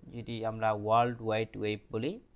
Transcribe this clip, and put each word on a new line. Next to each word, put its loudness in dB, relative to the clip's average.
যেটি -8
আমরা 2
ওয়ার্ল্ড 2
ওয়াইড 0
ওয়েব 0
বলি, -4